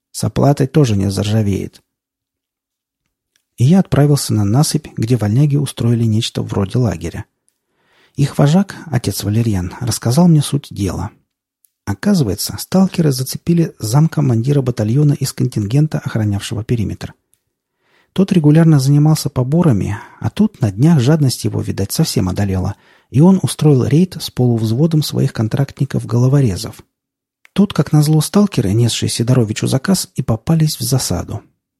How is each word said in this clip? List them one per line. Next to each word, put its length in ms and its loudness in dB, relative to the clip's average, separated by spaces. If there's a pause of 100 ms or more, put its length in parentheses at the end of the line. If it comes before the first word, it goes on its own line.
(120)
С 120 -10
оплатой 440 0
тоже 300 2
не 140 0
заржавеет". 720 -2 (1800)
И 60 0
я 160 4
отправился 540 0
на 100 0
насыпь, 440 0 (100)
где 200 0
вольняги 380 2
устроили 480 -2
нечто 380 -2
вроде 380 -4
лагеря. 460 -4 (920)
Их 240 -2
вожак, 360 2 (120)
отец 360 -4
Валерьян, 560 -2
рассказал 480 0
мне 140 6
суть 300 -4
дела. 400 -6 (760)
Оказывается, 720 -2
сталкеры 540 0
зацепили 640 -2
замкомандира 840 0
батальона 520 0
из 200 -4
контингента, 680 -2
охранявшего 640 -4
периметр. 500 -6 (1000)
Тот 180 0
регулярно 480 6
занимался 500 2
поборами, 680 0 (220)
а 100 -6
тут 320 -2
на 100 0
днях 280 4
жадность 440 2
его, 180 -4
видать, 300 -6
совсем 380 -2
одолела, 460 -2 (340)
и 120 2
он 200 6
устроил 440 2
рейд 340 0
с 100 -12
полувзводом 720 0
своих 320 -2
контрактников-головорезов. 1500 -2 (720)
Тут, 200 2
как 200 -2
назло, 280 2
сталкеры, 520 0
несшие 360 0
Сидоровичу 580 0
заказ, 480 -2
и 60 -4
попались 560 -2
в 40 -12
засаду. 600 -4 (380)